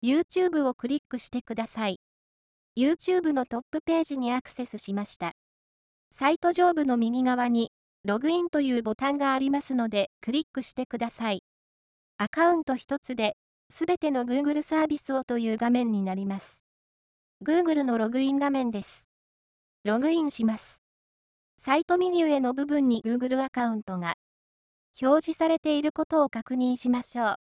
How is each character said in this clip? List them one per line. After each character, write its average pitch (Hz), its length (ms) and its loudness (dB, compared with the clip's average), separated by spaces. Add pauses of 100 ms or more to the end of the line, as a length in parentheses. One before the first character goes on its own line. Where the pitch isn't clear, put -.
YouTube 320 600 2
を 247 80 0
ク - 140 -8
リ 277 80 -2
ッ 285 120 -2
ク 247 120 -8
し - 100 -14
て 247 120 -6
く - 120 -10
だ 226 140 -6
さ 220 180 -4
い。 190 140 -4 (760)
YouTube 320 560 2
の 262 140 0
ト 233 120 -6
ッ - 20 -6 (100)
プ 311 100 -4
ペ 330 200 2
ー 320 40 2
ジ 285 140 -6
に 240 140 -2
ア 254 100 -2
ク - 80 -20
セ 247 160 -8
ス - 120 -14
し 196 160 -8
ま 202 100 -2
し - 120 -14
た。 170 180 -8 (760)
サ 269 200 0
イ 330 80 2
ト 349 120 2
上 349 240 4
部 311 100 0
の 254 120 2
右 240 260 0
側 247 260 2
に、 233 220 0 (340)
ロ 202 140 0
グ 269 100 0
イ 349 140 2
ン 349 80 -2
と 302 100 0
い 262 160 2
う 233 60 0
ボ 220 140 -2
タ 277 160 -2
ン 285 60 -2
が 277 140 2
あ 262 60 2
り 269 100 0
ま 277 120 0
す 262 160 -4
の 233 120 0
で、 208 220 0 (100)
ク 226 120 -4
リ 285 80 2
ッ 320 120 -4
ク 262 100 -6
し - 120 -12
て 254 120 -6
く 240 120 -8
だ 233 100 -4
さ 226 220 -6
い。 190 140 -4 (760)
ア 208 100 -2
カ 339 220 4
ウ 349 60 4
ン 320 80 -2
ト 262 100 -2
一 277 240 -6
つ - 160 -10
で、 220 220 -2 (340)
す - 160 -6
べ 359 100 2
て 311 140 0
の 254 140 0
Google 294 380 0
サ 311 200 0
ー 311 60 2
ビ 294 100 -2
ス - 160 -6
を 262 80 0
と 247 160 -4
い 226 160 0
う - 20 -4
画 233 140 0
面 247 220 2
に 202 100 0
な 190 140 -2
り 196 100 -4
ま 196 140 -6
す。 - 240 -20 (800)
Google 320 400 2
の 240 120 0
ロ 220 140 0
グ 254 100 0
イ 269 120 2
ン 277 80 2
画 285 100 0
面 262 220 0
で 202 100 -4
す。 - 240 -18 (800)
ロ 214 160 2
グ 294 100 2
イ 330 100 2
ン 294 120 0
し 226 120 -4
ま 220 120 2
す。 - 260 -18 (760)
サ 269 180 0
イ 339 80 2
ト 349 120 0
右 359 280 2
上 294 160 2
の 254 140 0
部 277 120 -2
分 285 220 2
に 233 160 2
Google 254 360 -2
ア 262 100 -4
カ 247 180 -2
ウ 226 80 -2
ン 214 80 -8
ト 185 140 -8
が 175 180 -4 (840)
表 285 220 4
示 320 160 -6
さ 320 80 2
れ 320 140 2
て 302 180 0
い 294 40 -2
る 302 100 0
こ 311 140 -4
と 311 180 2
を 269 40 -2
確 226 260 -8
認 254 220 0
し 247 120 -4
ま 247 160 0
し - 160 -8
ょ 220 80 0
う。 196 60 0 (120)